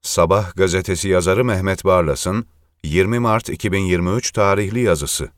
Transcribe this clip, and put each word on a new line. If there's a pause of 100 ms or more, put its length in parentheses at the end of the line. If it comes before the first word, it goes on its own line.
(120)
Sabah
gazetesi
yazarı
Mehmet
Barlas'ın (380)
yirmi
Mart
iki
bin
yirmi
üç
tarihli
yazısı.